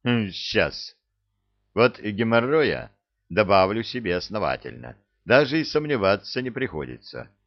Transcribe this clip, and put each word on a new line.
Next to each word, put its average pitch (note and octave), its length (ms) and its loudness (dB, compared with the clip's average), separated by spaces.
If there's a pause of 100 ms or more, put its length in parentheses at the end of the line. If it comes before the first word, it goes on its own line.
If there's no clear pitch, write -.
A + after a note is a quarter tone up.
Хм, A#2 260 0
щас. - 640 -4 (800)
Вот A#2+ 240 4
геморроя A2+ 920 0 (360)
добавлю G2 540 4
себе A2+ 320 -4
основательно. C#2 800 -6 (280)
Даже C#3 360 4
и D3+ 40 -2
сомневаться B2+ 760 0
не B2+ 100 -8
приходится. C2 760 -10 (180)